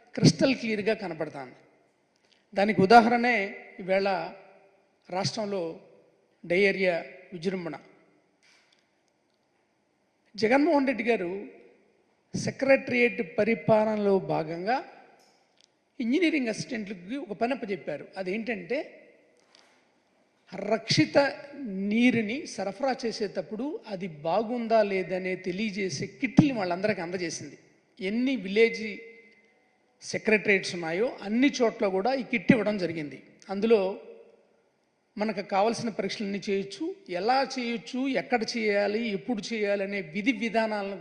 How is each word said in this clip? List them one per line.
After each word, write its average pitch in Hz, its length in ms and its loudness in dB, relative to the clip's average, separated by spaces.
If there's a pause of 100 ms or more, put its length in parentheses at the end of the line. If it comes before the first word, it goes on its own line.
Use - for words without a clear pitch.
(140)
క్రిస్టల్ 262 460 6
క్లియర్గా 214 420 0
కనపడుతోంది. 151 540 -10 (960)
దానికి 196 320 2
ఉదాహరణే 233 500 8 (440)
ఈవేళ 196 280 0 (1000)
రాష్ట్రంలో 196 540 -4 (840)
డయేరియా 185 520 2 (360)
విజృంభణ. 175 420 -6 (2500)
జగన్మోహన్ 269 560 4
రెడ్డి 220 200 -2
గారు 185 220 0 (1040)
సెక్రటేరియట్ 247 880 2 (160)
పరిపాలనలో 214 800 2 (160)
భాగంగా 170 440 -2 (1200)
ఇంజనీరింగ్ 277 520 2
అసిస్టెంట్లకి 202 640 -8
ఒక 208 240 -10
పని 240 160 0
అప్పచెప్పారు. 185 480 -8 (160)
అదేంటంటే, 202 580 -6 (1900)
రక్షిత - 460 2 (720)
నీరుని 233 460 2 (160)
సరఫరా 196 400 -4 (100)
చేసేటప్పుడు 214 640 -6 (260)
అది 175 160 -6 (180)
బాగుందా 226 560 0
లేదనే 185 500 -2 (140)
తెలియజేసే 190 600 -4 (140)
కిట్ని 277 380 4
వాళ్ళందరికీ 190 480 -2
అందజేసింది. 175 500 -8 (520)
ఎన్ని 247 260 0 (100)
విలేజ్ 214 380 2 (1200)
సెక్రటేరియట్స్ 202 760 2
ఉన్నాయో 170 320 -2 (160)
అన్ని 240 320 4
చోట్ల 220 380 2
కూడా 202 160 0 (100)
ఈ - 80 -6
కిట్ 226 240 2
ఇవ్వడం 208 300 0
జరిగింది. 160 340 -6 (320)
అందులో 208 300 4 (1400)
మనకు 208 280 -4 (100)
కావాల్సిన 220 440 2
పరీక్షలన్నీ 196 500 -4
చేయొచ్చు, 196 360 -4 (360)
ఎలా 247 180 2 (200)
చేయొచ్చు, 233 420 -6 (220)
ఎక్కడ 247 200 0 (140)
చేయాలి, 208 460 0 (160)
ఎప్పుడు 208 240 -4 (100)
చేయాలి 202 360 0
అనే 202 120 -4 (160)
విధి 208 160 0
విధానాలను 208 680 -2